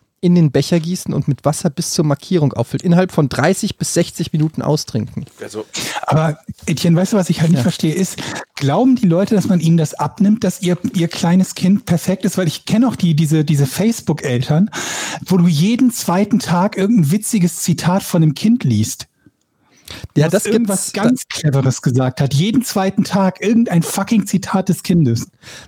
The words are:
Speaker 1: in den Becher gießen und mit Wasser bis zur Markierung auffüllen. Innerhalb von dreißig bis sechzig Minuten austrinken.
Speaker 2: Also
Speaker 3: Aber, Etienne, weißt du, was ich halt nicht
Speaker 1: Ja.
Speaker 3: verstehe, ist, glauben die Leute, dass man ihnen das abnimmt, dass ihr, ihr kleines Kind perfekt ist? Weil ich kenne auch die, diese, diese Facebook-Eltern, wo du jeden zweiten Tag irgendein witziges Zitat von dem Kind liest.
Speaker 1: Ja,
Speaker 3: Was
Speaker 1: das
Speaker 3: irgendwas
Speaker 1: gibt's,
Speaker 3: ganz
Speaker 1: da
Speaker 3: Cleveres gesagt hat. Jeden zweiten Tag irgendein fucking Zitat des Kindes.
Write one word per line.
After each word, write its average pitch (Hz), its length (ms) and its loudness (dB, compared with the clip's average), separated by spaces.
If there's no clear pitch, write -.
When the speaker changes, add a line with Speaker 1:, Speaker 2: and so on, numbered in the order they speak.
Speaker 1:
in 175 140 4
den 165 180 6
Becher 160 280 2
gießen 170 320 -6
und 156 160 -2
mit 139 160 -4
Wasser 156 240 -2
bis - 220 -6
zur 160 160 -2
Markierung 147 480 0
auffüllen. - 280 -4
Innerhalb 185 300 2
von 147 160 2
dreißig 185 480 -2
bis - 160 -6
sechzig - 400 -2
Minuten 156 300 -2
austrinken. 139 640 -4
Speaker 2:
Also 104 240 -10
Speaker 3:
Aber, 156 320 0
Etienne, 170 320 0
weißt 185 160 0
du, 214 60 2
was 180 100 0
ich 160 140 0
halt 160 80 2
nicht 170 80 4
Speaker 1:
Ja. 123 40 0
Speaker 3:
verstehe, 160 300 0
ist, 185 240 -4
glauben 220 420 2
die 214 100 0
Leute, 180 280 2
dass 185 140 2
man 180 120 2
ihnen 165 160 4
das 156 160 0
abnimmt, 190 500 0
dass 185 200 -2
ihr, 175 160 0
ihr 165 140 0
kleines 180 460 0
Kind 196 300 0
perfekt - 400 -2
ist? 190 140 -2
Weil 185 80 0
ich - 180 -6
kenne 233 240 2
auch 220 80 -2
die, 170 180 2
diese, 156 300 2
diese 143 220 2
Facebook-Eltern, 156 1040 0
wo 190 100 2
du 175 100 4
jeden 214 460 2
zweiten 196 460 0
Tag 180 400 0
irgendein 190 320 2
witziges 196 480 0
Zitat 180 440 0
von 170 200 0
dem 156 100 4
Kind 233 320 0
liest. 110 440 0
Speaker 1:
Ja, 147 100 4
Speaker 3:
Was 165 60 0
Speaker 1:
das 202 140 0
Speaker 3:
irgendwas 208 460 0
Speaker 1:
gibt's, - 20 -
Speaker 3:
ganz 240 340 0
Speaker 1:
da - 120 -8
Speaker 3:
Cleveres 135 420 0
gesagt 127 400 0
hat. 135 100 0
Jeden 214 320 0
zweiten 196 400 -2
Tag 190 380 0
irgendein 214 400 2
fucking 202 440 0
Zitat 190 440 -2
des - 120 0
Kindes. 131 460 2